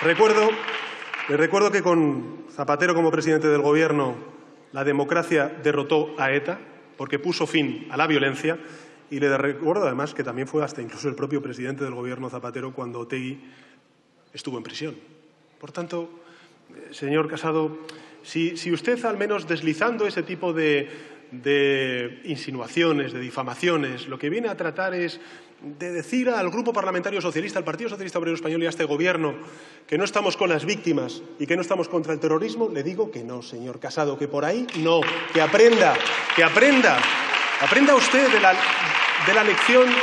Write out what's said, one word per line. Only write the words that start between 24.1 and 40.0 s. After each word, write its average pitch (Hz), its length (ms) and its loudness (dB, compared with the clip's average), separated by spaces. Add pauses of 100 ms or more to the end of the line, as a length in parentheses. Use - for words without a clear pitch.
que 143 100 -4
viene 220 200 -4
a 196 80 -6
tratar 185 360 -4
es 175 260 -4 (460)
de 147 280 -10
decir 240 360 -2
al 202 220 0
Grupo 233 240 -2
Parlamentario 190 480 -2
Socialista, 175 360 -4
al 180 60 -4
Partido 175 240 -6
Socialista 190 300 -6
Obrero 165 160 -2
Español 165 280 -2
y 165 40 0
a - 20 0
este 165 160 -2
Gobierno 156 500 0 (520)
que 151 100 -2
no 185 80 0
estamos 208 320 0
con 185 140 2
las 156 160 0
víctimas 165 560 -2 (160)
y 147 80 -4
que 170 100 0
no 185 60 -2
estamos 175 260 -2
contra 160 240 -2
el 151 80 -4
terrorismo, 208 480 0
le 139 140 -4
digo 190 280 -4
que 120 140 -10
no, 123 160 -10
señor 120 400 -12
Casado, 147 380 -4
que 143 100 -4
por 143 160 -2
ahí 233 220 -2 (140)
no, 165 200 4 (320)
que 165 80 4
aprenda, 196 540 8 (420)
que 165 80 8
aprenda, 208 540 6 (640)
aprenda 269 320 6
usted 254 360 6
de 214 100 4
la, 190 120 8 (760)
de 196 80 4
la 220 100 4
lección 247 440 6 (140)